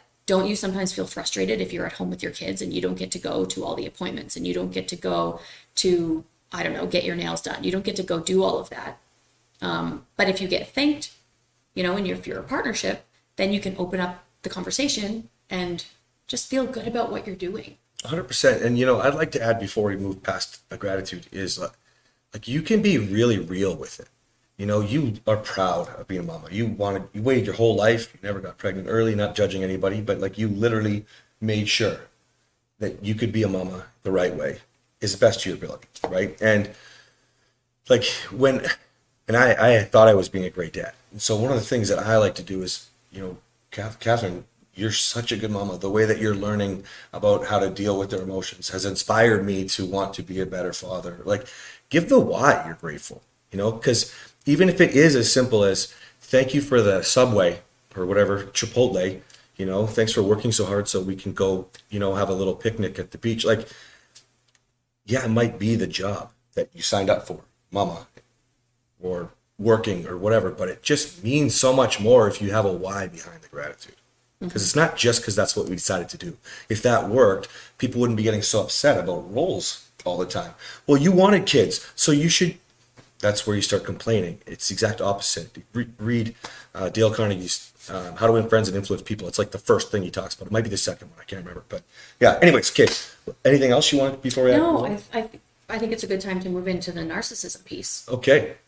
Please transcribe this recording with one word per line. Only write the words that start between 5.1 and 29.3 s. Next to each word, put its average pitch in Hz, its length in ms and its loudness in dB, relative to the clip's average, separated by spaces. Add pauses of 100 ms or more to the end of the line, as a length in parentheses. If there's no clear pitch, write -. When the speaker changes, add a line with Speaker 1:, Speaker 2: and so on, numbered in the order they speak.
Speaker 1:
to, 165 480 0 (280)
I 175 120 -8
don't 160 100 -4
know, 165 140 -6
get 180 160 -2
your 175 120 -4
nails 170 260 -6
done? - 220 -8
You 180 80 -2
don't 190 140 -4
get 190 120 -6
to 185 60 -2
go 175 160 -4
do 185 240 0
all 180 140 0
of - 140 -8
that. - 260 -12 (640)
Um, 87 460 -6 (100)
but 196 100 2
if 190 140 -2
you 185 60 -6
get - 260 -4
thanked, 294 380 -2 (640)
you 185 100 -4
know, 180 120 -2
and 202 100 -4
you're, 180 120 -4
if 180 100 -14
you're - 120 -8
a 190 40 -12
partnership, 214 600 -6 (320)
then 196 160 0
you 196 80 -2
can 185 160 -6
open 180 240 -4
up 180 240 -8 (160)
the 185 80 -8
conversation 220 800 -4 (200)
and 175 360 -6 (420)
just - 220 -6
feel 262 160 0
good 233 200 -8
about 233 260 -4
what - 140 -8
you're 196 80 -10
doing. 185 440 -10 (260)
Speaker 2:
A 117 60 -12
hundred 165 180 -4
percent. 123 340 4
And, 120 160 2
you 127 80 4
know, 123 140 4
I'd 139 160 2
like 156 180 -2
to 123 80 -2
add 113 160 2
before 107 280 -2
we 101 100 -2
move 95 260 -6
past - 480 -6
the 95 60 -12
gratitude 95 560 -6
is, 90 260 -8
uh, 85 120 -8 (640)
like, 107 120 -14
you 135 160 -4
can 214 200 2
be 196 160 4
really 104 420 2
real 92 340 -2
with 67 280 -12
it. - 80 -20 (480)
You 98 80 -8
know, 104 160 0
you 117 320 -2 (120)
are 107 120 2
proud 87 520 -2
of - 180 -16
being 92 140 -6
a - 20 -6
mama. 82 280 -12
You 110 160 -2
wanted, 98 460 -4
you 104 100 -8
waited 127 220 2
your 98 100 -4
whole 113 200 4
life. 113 380 2
You - 80 -20
never 101 180 -6
got 92 180 -14
pregnant 95 320 -6
early, 113 260 2
not 104 180 -2